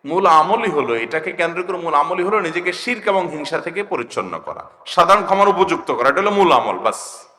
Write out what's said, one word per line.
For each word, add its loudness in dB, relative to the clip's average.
মূল 0
আমলই 4
হলো, 0
এটাকে -4
কেন্দ্র -4
করে -6
মূল -4
আমলই 0
হলো 0
নিজেকে -4
শিরক -6
এবং 0
হিংসা -8
থেকে -8
পরিচ্ছন্ন -6
করা, -12
সাধারণ 4
ক্ষমার 4
উপযুক্ত 0
করা, 2
এটা 2
হলো 0
মূল 4
আমল, 2
বাস। -6